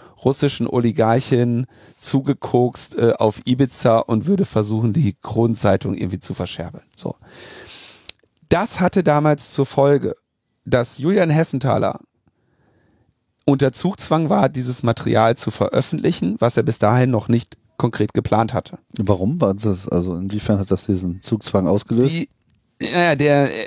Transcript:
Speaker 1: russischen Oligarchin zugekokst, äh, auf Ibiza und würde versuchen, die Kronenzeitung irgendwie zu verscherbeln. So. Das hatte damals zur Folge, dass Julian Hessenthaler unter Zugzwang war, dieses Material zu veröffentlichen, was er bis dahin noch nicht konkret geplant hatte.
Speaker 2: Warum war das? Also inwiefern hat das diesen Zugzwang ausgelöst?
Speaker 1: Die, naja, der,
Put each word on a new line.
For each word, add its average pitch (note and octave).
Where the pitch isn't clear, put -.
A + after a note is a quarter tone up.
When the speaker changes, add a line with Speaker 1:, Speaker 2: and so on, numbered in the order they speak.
Speaker 1:
russischen C#3
Oligarchin A#2+
zugekokst, C3
äh, A2+
auf A2
Ibiza B2
und A2+
würde F#3
versuchen, A2
die C3+
Kronenzeitung G#2
irgendwie F2+
zu -
verscherbeln. F2
So. -
Das F#3
hatte F3+
damals D3
zur C#3
Folge, C#3
dass A#2+
Julian F3
Hessenthaler C3+
unter C#3
Zugzwang D#3+
war, G3+
dieses B2
Material A2+
zu -
veröffentlichen, -
was A#2+
er A2+
bis -
dahin B2
noch A2
nicht A#2
konkret A2
geplant A2+
hatte. -
Speaker 2:
Warum G2+
war G2
das? G2
Also F2
inwiefern G2
hat F#2+
das F#2+
diesen F#2
Zugzwang G2+
ausgelöst? A#2
Speaker 1:
Die, -
naja, D#3
der, C#3+